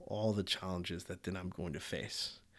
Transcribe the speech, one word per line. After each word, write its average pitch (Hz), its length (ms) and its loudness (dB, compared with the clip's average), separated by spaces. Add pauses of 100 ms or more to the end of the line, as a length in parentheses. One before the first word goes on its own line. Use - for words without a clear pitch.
all 104 260 4
the 101 100 4
challenges 90 640 0
that - 180 -6
then 92 140 0
I'm 90 120 -2
going 85 240 -2
to - 60 -2
face? - 600 -4 (200)